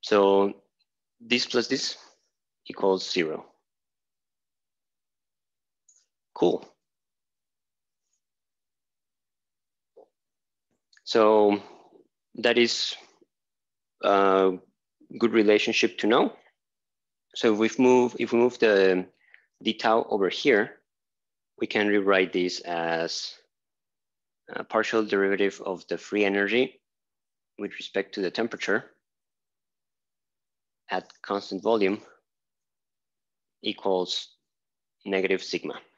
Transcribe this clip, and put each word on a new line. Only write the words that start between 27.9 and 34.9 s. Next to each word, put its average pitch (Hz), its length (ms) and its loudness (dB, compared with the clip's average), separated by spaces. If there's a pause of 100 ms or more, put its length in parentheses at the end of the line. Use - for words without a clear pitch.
to 101 80 -6
the 87 80 -4
temperature 113 560 -4 (2000)
at 92 300 -8
constant 101 420 -8
volume 104 380 0 (1600)
equals - 720 -4 (680)